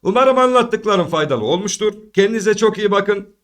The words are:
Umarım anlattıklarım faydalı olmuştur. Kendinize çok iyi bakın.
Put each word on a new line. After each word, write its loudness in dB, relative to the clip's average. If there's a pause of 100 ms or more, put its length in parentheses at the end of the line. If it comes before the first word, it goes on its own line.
Umarım 2
anlattıklarım 0
faydalı -2
olmuştur. -2 (180)
Kendinize 0
çok 0
iyi -2
bakın. -2 (140)